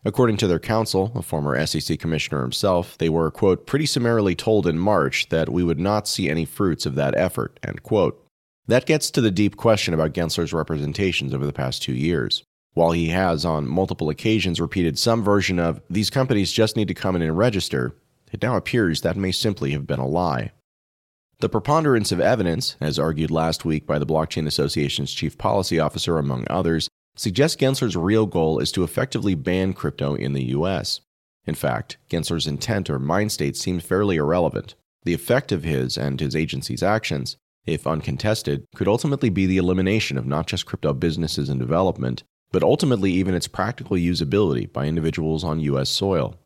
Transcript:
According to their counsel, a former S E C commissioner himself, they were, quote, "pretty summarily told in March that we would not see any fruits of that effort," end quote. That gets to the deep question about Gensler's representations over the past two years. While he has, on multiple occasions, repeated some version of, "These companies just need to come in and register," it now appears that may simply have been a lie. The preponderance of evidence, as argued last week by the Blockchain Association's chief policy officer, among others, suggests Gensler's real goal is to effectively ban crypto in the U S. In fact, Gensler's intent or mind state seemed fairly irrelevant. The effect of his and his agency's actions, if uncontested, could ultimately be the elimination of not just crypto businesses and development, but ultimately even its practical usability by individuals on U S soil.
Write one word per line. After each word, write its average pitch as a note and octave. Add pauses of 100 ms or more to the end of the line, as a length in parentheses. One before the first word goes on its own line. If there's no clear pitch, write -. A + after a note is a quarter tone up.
According A2
to A2
their F2
counsel, G#2+
a B2+
former D2
S D2+
E D2+
C D#2
commissioner D#2
himself, F2
they E2
were, D#2+
quote, F#2
"pretty D3+
summarily A#2
told G#2
in D#2+
March F2
that D#2+
we D2
would E2
not G2+
see E2
any D#2+
fruits -
of C#2
that C#2
effort," -
end -
quote. F#2+ (420)
That B2
gets D#3
to C#3+
the A2+
deep G2
question A2
about D#2
Gensler's E2
representations D#2
over C2+
the C#2+
past C2
two -
years. C2+ (280)
While E2
he E2+
has, E2+
on D2+
multiple E2
occasions, F2+
repeated E2+
some A#2
version G2
of, E2+
"These G2
companies B2+
just A2
need G#2
to F#2
come F#2
in F2
and D#2+
register," F2+ (380)
it -
now A#2
appears F#2+
that E2+
may F#2+
simply F2
have C#2+
been C2
a C2
lie. D2 (880)
The -
preponderance C#3
of F2+
evidence, G2
as D2
argued D#2
last D#2+
week D#2
by D2+
the C#2+
Blockchain D#2
Association's C#2+
chief -
policy F#2+
officer, D#2+
among C2+
others, E2 (280)
suggests A#2+
Gensler's C3
real G#2
goal D#2+
is D2
to F#2
effectively G2+
ban F#2
crypto C#2+
in C2+
the C2+
U C#2
S. F#2 (440)
In D#2+
fact, B1 (120)
Gensler's E2
intent D#2+
or C#2
mind F2+
state C#2
seemed F2+
fairly G2
irrelevant. D2+ (280)
The F2
effect A#2+
of E2
his C2
and C2+
his D2
agency's D#2+
actions, F#2+ (300)
if D#2
uncontested, D2+ (120)
could -
ultimately C3
be F#2+
the F#2
elimination F#2
of B1
not D2+
just -
crypto -
businesses D#2
and C2+
development, B1+ (300)
but F#2
ultimately A2
even F#2
its E2+
practical G2+
usability E2
by C#2+
individuals D#2+
on D#2+
U C#2
S C2+
soil. F2+